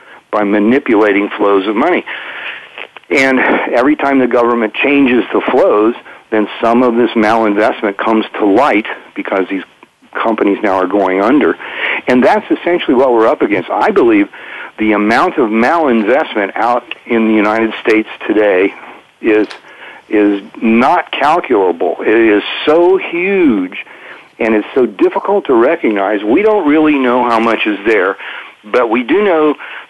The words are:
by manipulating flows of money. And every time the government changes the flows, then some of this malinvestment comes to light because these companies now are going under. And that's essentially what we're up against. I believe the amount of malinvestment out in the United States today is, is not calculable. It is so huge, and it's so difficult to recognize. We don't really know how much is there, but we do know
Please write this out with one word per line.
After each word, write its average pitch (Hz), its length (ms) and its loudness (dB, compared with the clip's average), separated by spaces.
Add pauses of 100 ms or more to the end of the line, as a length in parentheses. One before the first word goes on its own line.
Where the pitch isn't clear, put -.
(300)
by 107 140 -2
manipulating 104 840 2
flows 101 380 0
of 107 100 -2
money. 147 300 0 (1040)
And 135 280 0
every 135 580 0
time 135 220 0
the 127 80 2
government 120 460 0
changes 135 520 2 (100)
the 101 160 0
flows, 120 440 2 (360)
then 107 180 0 (140)
some 117 200 2
of 123 120 2
this 120 160 2
malinvestment 110 880 0
comes 110 260 0 (140)
to 107 80 0
light 110 400 2 (280)
because 98 360 -4
these 95 140 -6 (480)
companies 107 500 -2
now 98 140 0
are 92 100 0
going 95 340 0
under. 110 380 2 (480)
And 127 180 2
that's 208 260 0
essentially 165 440 -2
what 127 180 4
we're 117 160 4
up 123 140 0
against. 101 260 -2
I 107 220 -2
believe 113 400 2 (480)
the 110 140 0
amount 117 440 0
of 120 140 0
malinvestment 120 1040 0
out 120 400 -2 (100)
in 113 240 0
the 110 60 2
United 110 480 0
States 110 260 0 (180)
today 101 480 2 (460)
is, 107 260 2 (640)
is 104 340 0 (200)
not 127 500 2
calculable. 95 880 0
It 98 80 -4
is 107 340 4 (220)
so 175 320 4
huge, 170 880 -2 (540)
and 113 160 0
it's 107 200 -2
so 127 120 2
difficult 185 600 -2
to 135 80 0
recognize. 107 720 0
We 135 180 2
don't 208 240 2
really 151 320 2
know 123 300 0
how 117 100 0
much 113 280 0
is 104 200 -2
there, 98 300 0 (480)
but 117 240 0
we 120 140 0
do 156 200 0
know 160 320 2 (360)